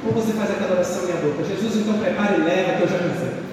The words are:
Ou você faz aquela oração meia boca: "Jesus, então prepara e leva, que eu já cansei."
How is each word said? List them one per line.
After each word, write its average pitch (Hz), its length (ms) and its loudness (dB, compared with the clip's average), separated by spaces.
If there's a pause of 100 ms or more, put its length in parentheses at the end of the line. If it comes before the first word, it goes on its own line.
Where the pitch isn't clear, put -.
Ou 226 60 2
você 220 200 2
faz 208 180 -2
aquela 190 240 0
oração 180 280 0
meia 170 140 -2
boca: 151 260 0
"Jesus, 214 320 -2
então 208 240 2
prepara 190 380 2
e 156 60 2
leva, 180 340 2
que 175 60 2
eu 170 40 2
já 185 100 0
cansei." - 560 -4